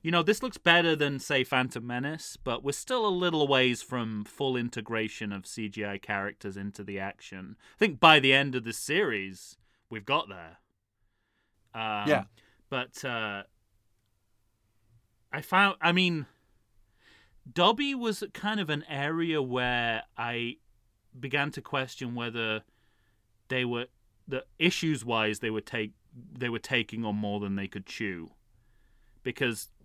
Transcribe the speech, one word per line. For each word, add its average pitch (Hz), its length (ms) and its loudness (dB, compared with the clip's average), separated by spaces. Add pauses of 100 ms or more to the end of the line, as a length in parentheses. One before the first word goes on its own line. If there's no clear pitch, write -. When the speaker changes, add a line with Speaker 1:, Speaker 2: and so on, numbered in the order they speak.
Speaker 1:
you 165 100 -2
know, 175 100 2
"This 202 220 2
looks 240 140 -8
better 170 360 6
than, 143 240 0
say, 131 260 2
Phantom 127 400 0
Menace, 127 520 -6
but - 260 -6
we're 139 100 -2
still 247 320 -2
a 208 40 2
little 170 400 2
ways 127 340 4
from 113 420 -4
full 131 320 -2
integration 110 760 -4
of 95 140 -8
C 107 220 -8
G 104 160 -6
I 101 140 -6
characters 101 580 -6
into 101 280 -8
the 98 160 -8
action." 95 560 -12 (200)
I - 20 -20
think 180 200 2
by 156 220 10
the 135 140 6
end 139 200 4
of 123 100 -2
the 117 100 -6
series, 110 840 -2 (340)
we've 104 160 -10
got 139 220 0
there. 85 300 -16 (1160)
Um, 110 340 -2
Speaker 2:
Yeah. 131 160 2 (460)
Speaker 1:
but, 127 340 -6
uh, 110 400 -4 (1900)
I 147 120 -6
found, 196 400 4
I 170 100 6
mean, 175 320 4 (1300)
Dobby 233 440 4
was 233 380 -2
kind 208 280 -4
of 151 100 -4
an 151 180 -2
area 156 540 0
where 123 640 0 (120)
I 120 400 -4 (640)
began 143 340 -2
to 156 80 -10
question 131 540 -6
whether 113 480 -2 (840)
they 127 180 0
were 120 220 -4 (400)
that 131 160 -6 (140)
issues-wise 117 840 2
they 113 100 -2
were 110 120 -2
take-, 110 320 -6 (380)
they 123 160 -4
were 117 100 -2
taking 113 460 -2
on 104 120 0
more 104 240 -2
than 98 160 -2
they 98 100 -4
could 98 200 -10
chew. 90 440 -6 (920)
Because 120 460 -2 (160)